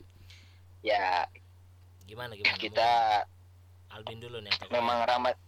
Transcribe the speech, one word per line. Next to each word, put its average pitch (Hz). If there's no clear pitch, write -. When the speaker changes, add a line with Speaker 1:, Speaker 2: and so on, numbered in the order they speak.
Speaker 1:
Ya. 92
Speaker 2:
Gimana, 113
gimana? 104
Speaker 1:
Kita 110
Speaker 2:
Mungkin -
Albin 113
dulu 120
nih 104
atau -
Speaker 1:
memang 120
Speaker 2:
Koer? 117
Speaker 1:
Ramad-, 123